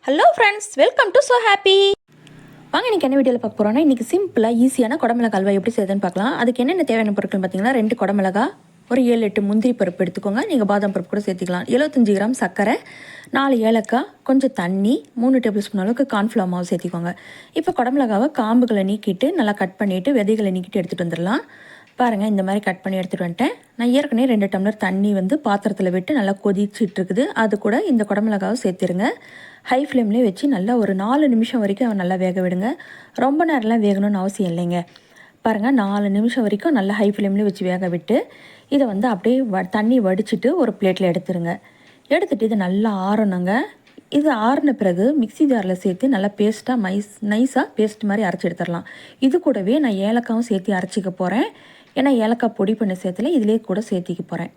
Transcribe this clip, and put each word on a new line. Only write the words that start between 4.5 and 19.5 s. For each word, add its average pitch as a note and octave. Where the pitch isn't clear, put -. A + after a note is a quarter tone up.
ஈஸியான C4
குடமிளகா A#3
அல்வா G3
எப்படி G3
செய்யுதுன்னு G3
பார்க்கலாம். G3
அதுக்கு A#3+
என்னென்ன E4+
தேவையான A3
பொருட்கள் G3
பார்த்தீங்கன்னா, F#3+
ரெண்டு A3
குடமிளகா, G3
ஒரு B3+
ஏழு, A3+
எட்டு G#3
முந்திரி A3
பருப்பு F3+
எடுத்துக்கோங்க. G3
நீங்க A#3+
பாதாம் G3+
பருப்பு F3+
கூட G3+
சேர்த்துக்கலாம். F3+
எழுபத்தஞ்சு B3+
கிராம் G#3+
சர்க்கரை, G#3
நாலு C4+
ஏலக்காய், A3+
கொஞ்சம் C4
தண்ணி, G3
மூணு C4
டேபிள் G3+
ஸ்பூன் F#3+
அளவுக்கு A#3+
கார்ன்ஃப்ளவர் G3+
மாவு F3+
சேர்த்திக்கோங்க. F3
இப்போ F4+
குடமிளகாவை B3
காம்புகளை A3+
நீக்கிட்டு G#3
நல்லா G#3+